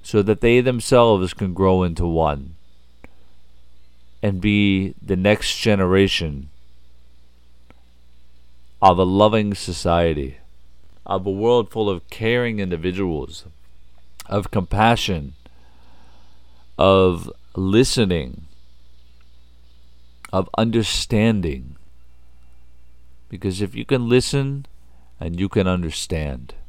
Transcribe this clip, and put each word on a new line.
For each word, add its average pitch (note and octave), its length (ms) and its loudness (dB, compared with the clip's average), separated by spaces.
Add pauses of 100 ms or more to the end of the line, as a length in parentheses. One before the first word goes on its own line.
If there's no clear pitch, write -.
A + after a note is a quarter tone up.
so G#2 200 2
that G2+ 200 2
they A#2+ 180 6
themselves A#2 720 4
can F#2 200 -4
grow F#2 300 4
into F2 220 0
one D#2 500 -2 (1700)
and G2 200 0
be G2+ 600 4
the F#2+ 140 -2
next G2+ 440 2
generation F#2 880 2 (2250)
of F#2 160 8
a F#2+ 60 4
loving G#2 500 4
society, E2+ 840 0 (680)
of F#2+ 200 -4
a G2+ 60 0
world A2+ 400 2
full G#2+ 180 0
of F2+ 200 -6
caring A2+ 500 -2
individuals, F2+ 880 -4 (800)
of G2+ 260 -2
compassion, G2 840 0 (1400)
of F#2 540 4 (240)
listening, F#2+ 920 2 (1900)
of F#2 240 -2
understanding. G#2 1160 0 (1500)
Because F#2+ 320 -4
if G2+ 120 -4
you A#2 120 -6
can B2 240 0
listen, C#3 560 2 (540)
and E2+ 200 -4
you F#2+ 100 0
can F#2+ 180 2
understand. D#2 880 -4 (140)